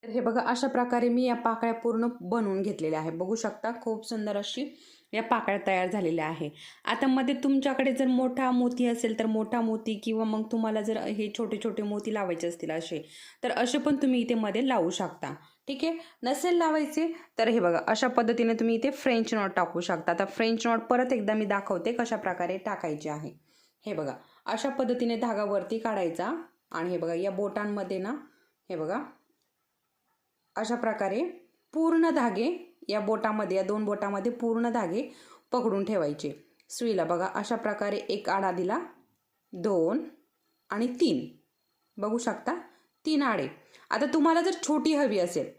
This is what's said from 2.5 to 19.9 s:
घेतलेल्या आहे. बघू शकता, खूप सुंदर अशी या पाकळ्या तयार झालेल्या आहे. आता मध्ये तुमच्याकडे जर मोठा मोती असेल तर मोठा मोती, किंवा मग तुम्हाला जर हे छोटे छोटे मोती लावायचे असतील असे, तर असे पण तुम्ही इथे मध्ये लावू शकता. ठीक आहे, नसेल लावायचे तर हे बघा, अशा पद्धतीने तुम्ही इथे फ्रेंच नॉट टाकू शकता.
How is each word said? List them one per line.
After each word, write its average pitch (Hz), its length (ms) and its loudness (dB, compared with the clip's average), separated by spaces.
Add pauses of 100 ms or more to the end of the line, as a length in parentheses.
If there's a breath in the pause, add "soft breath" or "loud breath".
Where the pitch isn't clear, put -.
घेतलेल्या 160 380 -2
आहे. 160 100 -4
बघू 180 240 -2
शकता, 220 360 -4 (120)
खूप 220 260 -6
सुंदर 208 280 -4
अशी 247 420 -6 (340 loud breath)
या 214 100 -2
पाकळ्या 220 440 0
तयार 185 240 2
झालेल्या 170 360 0
आहे. 156 240 -4 (340 loud breath)
आता 233 220 0
मध्ये 262 280 2
तुमच्याकडे 269 580 2
जर 262 140 2
मोठा 254 440 2
मोती 247 360 2
असेल 233 320 0
तर 220 80 2
मोठा 220 340 0
मोती, 220 340 0
किंवा 220 300 -2
मग 220 180 0 (100)
तुम्हाला 220 280 0
जर 220 160 0
हे 208 420 -2
छोटे 214 260 -2
छोटे 214 180 -2
मोती 208 320 -4
लावायचे 175 340 -2
असतील 170 220 -6
असे, 165 380 -6 (340 loud breath)
तर 247 80 0
असे 247 280 2
पण 294 180 2
तुम्ही 262 240 2
इथे 240 140 2
मध्ये 220 340 0
लावू 196 220 2
शकता. 160 440 -6 (340 soft breath)
ठीक 277 160 -4
आहे, 330 140 0 (240 loud breath)
नसेल 262 320 2
लावायचे 311 580 2 (260 loud breath)
तर 220 100 4
हे 226 120 4
बघा, 175 260 4
अशा 220 220 2
पद्धतीने 233 460 2
तुम्ही 226 200 2
इथे 233 160 2
फ्रेंच 233 440 2
नॉट 202 220 2
टाकू 175 240 0
शकता. 175 320 0